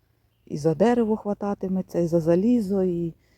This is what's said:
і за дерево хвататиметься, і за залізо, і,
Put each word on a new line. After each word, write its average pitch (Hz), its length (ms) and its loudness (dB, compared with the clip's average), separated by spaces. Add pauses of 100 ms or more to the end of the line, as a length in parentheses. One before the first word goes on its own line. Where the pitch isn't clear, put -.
(460)
і - 120 -8
за 156 180 0
дерево 220 420 2
хвататиметься, 196 840 -4
і 170 80 0
за 170 120 2
залізо, 190 640 2
і, 170 320 -4 (220)